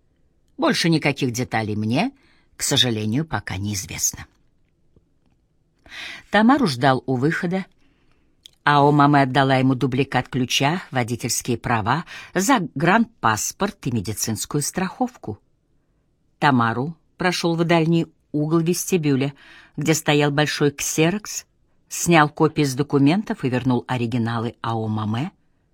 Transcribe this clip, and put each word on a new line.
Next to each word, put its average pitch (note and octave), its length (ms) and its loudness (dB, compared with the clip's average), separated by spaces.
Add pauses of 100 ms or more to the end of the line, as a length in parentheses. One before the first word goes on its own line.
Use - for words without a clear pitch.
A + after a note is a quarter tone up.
(560)
Больше - 320 0
никаких D3 420 0
деталей A2 460 -4
мне, B2 340 -2 (460)
к - 60 -12
сожалению, B2 600 0
пока G2+ 320 -6
неизвестно. - 720 -6 (2000)
Тамару A#3 360 4
ждал C3 400 2
у C3+ 80 -2
выхода, E3+ 520 -2 (1000)
а D3 160 6
Омаме C#3+ 420 6
отдала C3+ 340 2
ему C3 180 2
дубликат B2+ 540 -2
ключа, C#3 640 -2
водительские A#2+ 680 -4
права, A#2 480 -2 (260)
загранпаспорт F#3+ 1500 0
и B2+ 60 -2
медицинскую A2 680 -4
страховку. - 760 -6 (1000)
Тамару B2+ 580 0 (220)
прошел F3 380 -2
в E3+ 80 0
дальний E3 420 2 (260)
угол D#3 280 0
вестибюля, D3 720 0 (420)
где D3+ 160 0
стоял D3 380 2
большой D3 400 2
ксерокс, - 720 -2 (460)
снял D#3+ 400 4
копии D3+ 320 0
с C3+ 120 -2
документов D3 680 0
и C3 60 -2
вернул B2 360 0
оригиналы A#2 760 -4
Аомаме, A2 680 -4 (440)